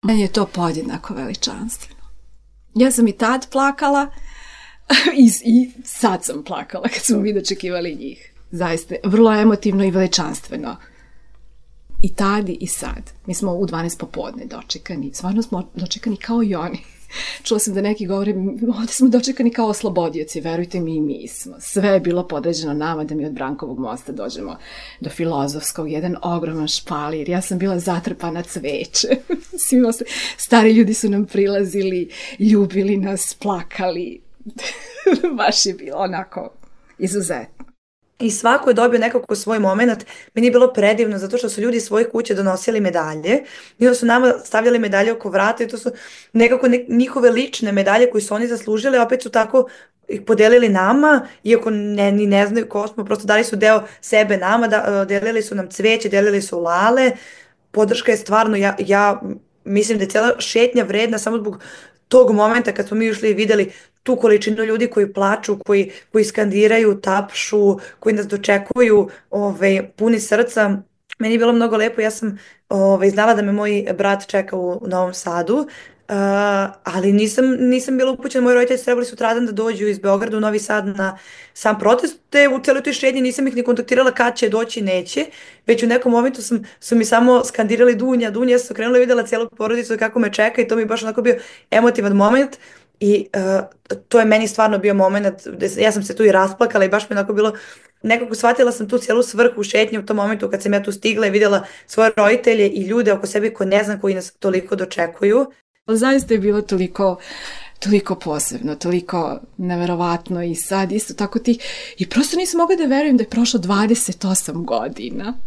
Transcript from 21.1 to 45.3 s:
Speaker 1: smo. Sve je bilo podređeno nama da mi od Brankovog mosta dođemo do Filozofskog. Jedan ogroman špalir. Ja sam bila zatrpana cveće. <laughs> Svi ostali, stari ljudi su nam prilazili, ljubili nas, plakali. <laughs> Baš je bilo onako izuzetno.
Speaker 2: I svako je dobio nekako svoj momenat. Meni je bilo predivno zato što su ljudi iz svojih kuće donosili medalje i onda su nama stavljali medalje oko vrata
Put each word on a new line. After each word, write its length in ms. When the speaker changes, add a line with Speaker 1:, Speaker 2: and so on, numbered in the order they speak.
Speaker 1:
smo. 320
Sve 280
je 120
bilo 280
podređeno 460
nama 300
da 100
mi 120
od 60
Brankovog 460
mosta 340
dođemo 440
do 100
Filozofskog. 800
Jedan 320
ogroman 460
špalir. 600
Ja 140
sam 160
bila 200
zatrpana 640
cveće. 680
<laughs> 300
Svi 180
ostali, 260
stari 360
ljudi 220
su 140
nam 180
prilazili, 840
ljubili 580
nas, 380
plakali. 840
<laughs> 640
Baš 280
je 80
bilo 240
onako 520
izuzetno. 680
Speaker 2:
I 120
svako 400
je 40
dobio 260
nekako 340
svoj 240
momenat. 480
Meni 120
je 40
bilo 220
predivno 460
zato 200
što 100
su 120
ljudi 160
iz 80
svojih 280
kuće 220
donosili 460
medalje 600
i 80
onda 80
su 120
nama 260
stavljali 340
medalje 340
oko 160
vrata 360